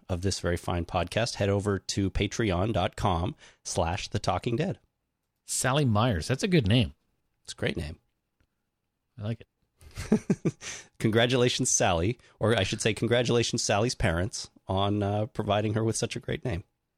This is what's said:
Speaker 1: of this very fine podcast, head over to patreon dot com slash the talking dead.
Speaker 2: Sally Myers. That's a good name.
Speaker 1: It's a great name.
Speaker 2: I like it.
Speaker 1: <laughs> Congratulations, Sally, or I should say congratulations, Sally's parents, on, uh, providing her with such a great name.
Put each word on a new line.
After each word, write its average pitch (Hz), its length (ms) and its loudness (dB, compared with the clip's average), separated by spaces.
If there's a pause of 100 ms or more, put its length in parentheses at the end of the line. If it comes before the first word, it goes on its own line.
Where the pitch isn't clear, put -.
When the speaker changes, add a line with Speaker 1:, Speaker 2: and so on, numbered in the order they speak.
Speaker 1:
of 87 140 -4
this 98 180 -2
very 87 180 -2
fine 85 280 -4
podcast, 92 500 -2
head 101 140 0
over 101 280 2
to 95 320 -2
patreon 101 600 0
dot 95 240 -2
com 87 400 0 (300)
slash 87 420 -2
the - 100 -6
talking 101 380 -2
dead. 156 240 -4 (680)
Speaker 2:
Sally 139 400 0
Myers. 107 440 2
That's 135 120 -2
a 233 60 0
good 165 220 4
name. 110 240 4 (500)
Speaker 1:
It's - 100 -14
a - 40 -20
great - 200 -4
name. 78 200 -8 (1200)
Speaker 2:
I 107 40 -12
like 113 180 -6
it. - 60 -20 (720)
Speaker 1:
<laughs> - 800 -4
Congratulations, 120 720 2
Sally, 98 480 2 (220)
or 113 180 4
I - 60 4
should - 180 -4
say 110 120 2
congratulations, 120 720 0
Sally's 113 320 2
parents, 90 540 -2 (180)
on, 101 360 0
uh, 104 240 0
providing 107 460 0
her 110 100 0
with 113 120 2
such - 200 -4
a 120 40 -8
great - 260 -6
name. 104 180 -4 (340)